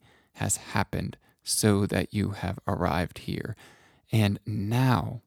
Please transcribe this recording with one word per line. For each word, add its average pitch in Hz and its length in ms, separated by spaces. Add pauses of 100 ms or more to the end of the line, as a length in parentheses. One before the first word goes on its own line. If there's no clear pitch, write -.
(340)
has 104 240
happened - 600 (260)
so 101 420
that - 280
you 98 180
have 95 360
arrived - 520
here. - 360 (560)
And 104 340
now, 113 800